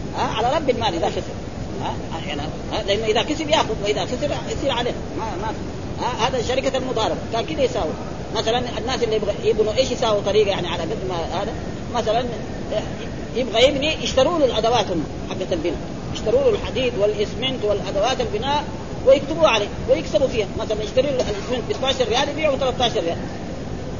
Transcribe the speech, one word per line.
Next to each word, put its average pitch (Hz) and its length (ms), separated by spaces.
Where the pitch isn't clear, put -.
ها؟ 170 60
على 220 340
رب 294 140
المال 220 240
إذا 190 140
خسر. - 260
ها؟ 196 120
يعني، 147 140
ها؟ 196 100
لأنه 214 240
إذا 220 160
كسب 294 280
ياخذ، 262 240
وإذا 202 200
خسر 254 260
يصير 226 220
عليه. 240 220
ما، 226 60
ما 208 240
في. - 560
ها؟ 240 240
هذا 247 140
شركة 262 340
المضاربة. 220 440
كان 226 140
كذا 302 160
يساوي. 196 300
مثلًا 226 260
الناس 226 240
اللي 220 140
يبغى 202 180
يبنوا 214 280
إيش 247 180
يساووا 220 360
طريقة 202 220
يعني 180 200
على 170 140
قد 214 160
ما 170 340
هذا. 202 100
مثلًا 233 300
يبغى 233 320
يبني، 294 360
يشتروا 277 340
له 294 60
الأدوات 220 460
هم 160 140
حقة 190 220
البناء. 170 260
يشتروا 226 280
له 277 80
الحديد 240 480
والإسمنت 214 680
والأدوات 208 560
البناء 240 440
ويكتبوا 330 420
عليه 214 180
ويكسبوا 285 380
فيها. 208 180
مثلًا 214 240
يشتري 240 200
له 285 120
الإسمنت 240 540
ب - 20
اثناشر 247 380
ريال، 262 200
يبيعه 285 280
ب - 20
ثلاثة 254 260
عشر - 160
ريال. 170 160